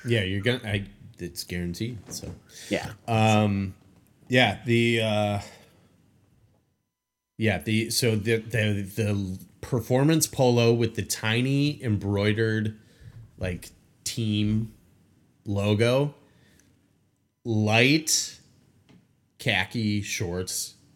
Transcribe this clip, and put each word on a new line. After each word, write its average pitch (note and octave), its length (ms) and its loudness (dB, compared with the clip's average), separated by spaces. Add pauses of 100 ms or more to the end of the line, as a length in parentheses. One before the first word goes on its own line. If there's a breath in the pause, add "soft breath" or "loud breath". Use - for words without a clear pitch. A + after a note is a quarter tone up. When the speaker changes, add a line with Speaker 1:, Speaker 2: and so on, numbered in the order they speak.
Speaker 1:
Yeah, A#2 160 0
you're F#2+ 180 -4
gonna, B2 240 -2
I, G2+ 200 -4 (340)
it's F2 260 -12
guaranteed. F2+ 540 -6 (120)
So - 240 -12 (360 loud breath)
Speaker 2:
Yeah. - 220 -4 (140)
Speaker 1:
Um, G#2+ 680 2 (560)
yeah, A#2+ 340 4
the, A#2 380 2
uh, G#2 380 0 (2000 loud breath)
yeah, G#2+ 220 0
the, A2 320 0
so A2+ 260 0
the, A2 200 0
the, G#2+ 600 -2
the G2+ 420 -2 (220)
performance C#3 680 2
polo A#2+ 460 4
with A#2 220 0
the G#2+ 80 -4
tiny C3+ 840 0
embroidered, G#2+ 920 0 (600 soft breath)
like, F2+ 300 -6 (360)
team G#2+ 680 -2 (720)
logo, A2+ 720 2 (1300 soft breath)
light A#2 960 2 (1000)
khaki G#2 600 0
shorts F#2 760 -6 (220)